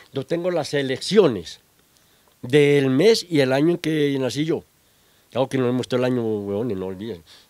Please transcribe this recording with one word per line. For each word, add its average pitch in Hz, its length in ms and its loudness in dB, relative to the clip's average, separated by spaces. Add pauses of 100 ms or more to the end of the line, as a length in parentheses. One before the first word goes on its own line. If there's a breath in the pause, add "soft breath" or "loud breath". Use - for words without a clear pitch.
(120 loud breath)
yo 131 140 -6
tengo 170 240 -4
las 151 240 -4
elecciones 131 880 0 (840 soft breath)
del 143 480 4
mes 208 380 4
y 156 120 2
el 131 120 2
año 147 180 2
en 170 80 0
que 147 400 -2
nací 131 260 -2
yo. 147 200 -4 (680 soft breath)
Claro 127 180 -2
que 135 100 -2
no 127 80 0
le 123 60 0
muestro 127 260 -2
el 123 60 0
año, 127 180 0
huevón, 107 460 -4
no 95 180 -6
olviden. 95 360 -12 (280 loud breath)